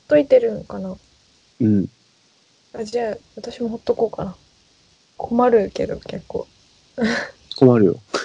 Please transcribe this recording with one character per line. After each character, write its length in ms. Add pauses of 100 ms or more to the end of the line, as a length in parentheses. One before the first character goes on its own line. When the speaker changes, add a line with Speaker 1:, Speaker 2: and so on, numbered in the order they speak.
Speaker 1:
と 100
い 80
て 140
る 200
ん 60
か 140
な？ 160 (640)
Speaker 2:
う 60
ん。 220 (840)
Speaker 1:
あ、 100
じ 160
ゃ 120
あ、 60 (180)
私 280
も 60
ほ 80
っ 20
と 160
こ 120
う 40
か 140
な。 100 (800)
困 320
る 240
け 140
ど、 100
結 300
構。 200 (1080)
Speaker 2:
困 240
る 60
よ。 140 (260)